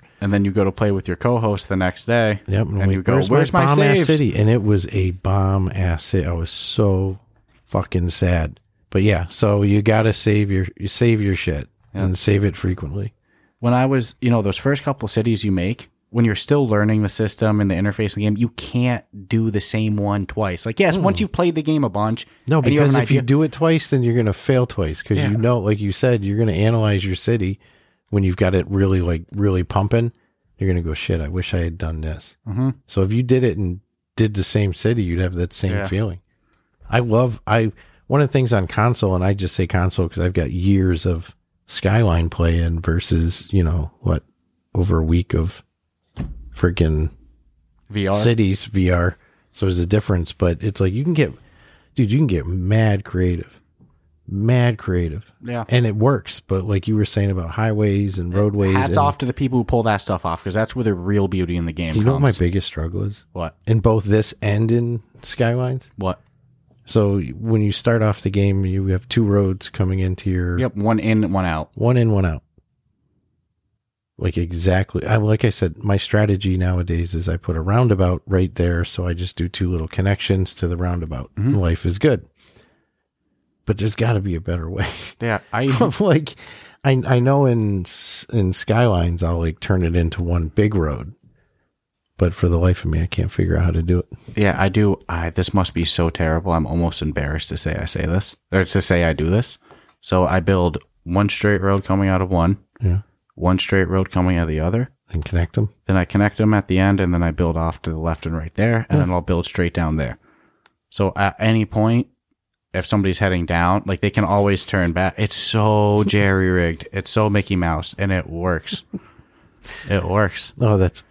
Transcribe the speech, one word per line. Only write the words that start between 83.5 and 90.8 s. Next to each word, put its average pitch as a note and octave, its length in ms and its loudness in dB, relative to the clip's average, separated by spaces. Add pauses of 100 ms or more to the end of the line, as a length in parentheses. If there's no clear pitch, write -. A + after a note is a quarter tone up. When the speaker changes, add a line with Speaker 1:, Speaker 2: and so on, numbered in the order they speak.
Speaker 2:
But G#2+ 120 -2
there's G#2+ 180 -4
gotta A2+ 240 0
be F#2+ 160 -4
a D#2+ 60 -6
better E2+ 280 -6
way. G2 180 -4 (160)
<laughs> - 180 -16
Speaker 1:
Yeah, A2+ 180 -2 (140)
I A#2+ 120 0 (160)
Speaker 2:
Of, G3 200 0
like, E3 340 2 (480)
I, C3 220 2
I B2 140 2
know C#3 260 4
in G#2+ 400 2
S-, - 480 -8
in F#2+ 180 2
Skylines, F2+ 720 2
I'll, E2+ 160 0
like, E2 220 -2
turn F#2 220 2
it E2+ 120 0
into E2+ 280 0
one E2+ 260 0
big G#2+ 260 2
road. D2+ 380 -2 (1040)